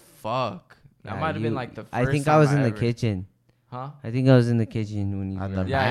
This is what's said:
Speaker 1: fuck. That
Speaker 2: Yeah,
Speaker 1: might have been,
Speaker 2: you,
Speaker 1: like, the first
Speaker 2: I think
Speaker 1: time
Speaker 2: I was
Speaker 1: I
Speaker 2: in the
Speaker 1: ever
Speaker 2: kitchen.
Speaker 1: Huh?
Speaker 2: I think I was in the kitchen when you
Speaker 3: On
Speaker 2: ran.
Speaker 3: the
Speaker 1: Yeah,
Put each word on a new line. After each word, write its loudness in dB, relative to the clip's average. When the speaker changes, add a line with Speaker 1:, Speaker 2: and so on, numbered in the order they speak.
Speaker 1:
fuck. -8
That -12
Speaker 2:
Yeah, -8
Speaker 1:
might -2
have -6
been, -4
Speaker 2:
you, -2
Speaker 1:
like, -6
the -12
first -16
Speaker 2:
I 0
think 0
Speaker 1:
time 4
Speaker 2:
I 8
was 6
Speaker 1:
I 2
Speaker 2:
in 2
the 2
Speaker 1:
ever -2
Speaker 2:
kitchen. -2
Speaker 1:
Huh? -12
Speaker 2:
I -10
think 2
I 10
was 6
in 2
the 2
kitchen -6
when -6
you -8
Speaker 3:
On -8
Speaker 2:
ran. -2
Speaker 3:
the -6
Speaker 1:
Yeah, 0